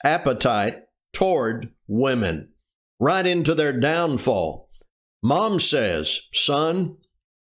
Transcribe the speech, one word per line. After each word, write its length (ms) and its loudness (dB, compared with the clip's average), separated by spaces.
appetite 800 0
toward 600 -2
women, 640 0
right 260 2
into 300 2
their 160 2
downfall. 960 0
Mom 380 0
says, 720 0
"Son, 640 0